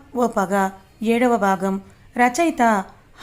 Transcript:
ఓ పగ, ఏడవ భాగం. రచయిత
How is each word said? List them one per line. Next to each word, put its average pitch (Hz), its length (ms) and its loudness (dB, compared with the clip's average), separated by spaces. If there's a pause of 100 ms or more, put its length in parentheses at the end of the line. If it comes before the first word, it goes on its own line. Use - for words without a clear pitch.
(160)
ఓ 240 120 0
పగ, 196 420 0 (340)
ఏడవ 233 340 2
భాగం. 190 440 -2 (360)
రచయిత 240 680 0 (400)